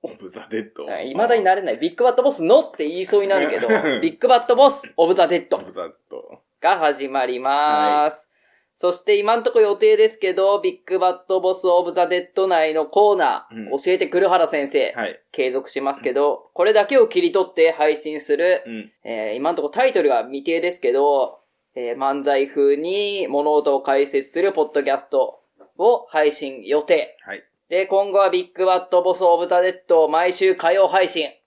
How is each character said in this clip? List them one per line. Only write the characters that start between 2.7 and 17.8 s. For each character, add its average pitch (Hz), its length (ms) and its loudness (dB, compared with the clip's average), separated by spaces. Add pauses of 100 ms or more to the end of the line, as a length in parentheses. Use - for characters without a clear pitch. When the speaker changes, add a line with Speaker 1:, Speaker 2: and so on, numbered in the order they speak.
Speaker 2:
て 151 140 -4
言 175 120 -6
い 190 40 -4
そ 208 140 2
う 202 40 2
に 196 60 -4
な 190 100 2
る - 120 -2
け - 100 -4
ど、 233 80 -4 (160)
Speaker 1:
<laughs> 247 160 -2
Speaker 2:
ビ 165 120 -2
ッ - 60 -18
グ 240 100 0
バ 240 120 6
ッ - 60 -12
ト 240 100 2
ボ 269 140 6
ス - 260 -12
オ 165 100 4
ブ 180 80 2
ザ 180 140 4
デ 175 140 0
ッ - 40 -18
ド。 - 120 -2
Speaker 1:
オ - 20 -8
ブ - 100 -18
ザ 90 120 -12
デ 85 80 -12
ッ - 20 -20 (180)
ド。 - 300 -18 (220)
Speaker 2:
が 180 160 2
始 143 300 -2
ま 135 180 -2
り 127 120 -4
ま 147 720 0
す。 - 160 -20
Speaker 1:
は - 20 -20
い。 - 40 -20 (420)
Speaker 2:
そ 180 140 0
し 180 120 -8
て 208 140 2
今 214 200 0
ん 226 80 -4
と 240 80 0
こ 233 80 4
予 202 160 4
定 214 200 4
で 220 120 4
す 220 100 -6
け 185 160 -2
ど、 196 260 2
ビ 185 240 -4
ッ - 40 -20
グ 185 100 -2
バ 185 120 2
ッ 175 180 -10
ト 190 120 0
ボ 185 140 0
ス 185 120 -12
オ 175 180 4
ブ 175 80 -6
ザ 175 160 0
デ 180 140 -2
ッ 180 120 -14
ド 190 140 0
内 160 260 2
の 156 120 0
コ 208 260 4
ー - 20 4
ナ 143 380 -2
ー、 113 200 -14
Speaker 1:
う - 40 -6
ん。 - 20 -4
Speaker 2:
教 180 140 -2
え 185 60 0
て 180 100 -2
黒 180 200 0
原 175 200 2
先 147 180 -4
生、 139 300 -2
Speaker 1:
は 113 100 -6
い。 - 140 -12 (100)
Speaker 2:
継 131 220 -4
続 131 180 -6
し 139 100 -8
ま 139 140 -4
す - 80 -16
け 135 100 -4
ど、 143 420 -2
こ 175 100 0
れ 214 80 2
だ 214 120 2
け 269 140 0
を 233 80 6
切 190 140 -2
り 170 100 0
取 185 180 0
っ - 60 -20
て 165 160 4
配 151 260 0